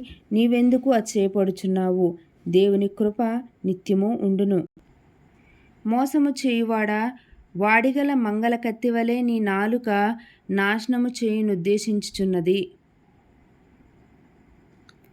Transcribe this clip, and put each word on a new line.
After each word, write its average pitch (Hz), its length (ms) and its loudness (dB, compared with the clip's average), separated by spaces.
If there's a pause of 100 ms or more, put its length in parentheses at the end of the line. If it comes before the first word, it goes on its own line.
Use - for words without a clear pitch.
(320)
నీవెందుకు 240 580 2
అతిశయపడుచున్నావు? 190 1160 0 (400)
దేవుని 196 400 2
కృప 208 340 -2 (420)
నిత్యము 190 580 -2
ఉండును. 196 380 0 (1300)
మోసము 277 440 2
చేయువాడా, 226 720 0 (540)
వాడిగల 254 580 2
మంగళ 226 420 0
కత్తివలే 233 640 -2
నీ 240 180 0
నాలుక 214 500 -2 (640)
నాశనము 220 580 0
చేయునుద్దేశించుచున్నది. 202 1500 -2 (2500)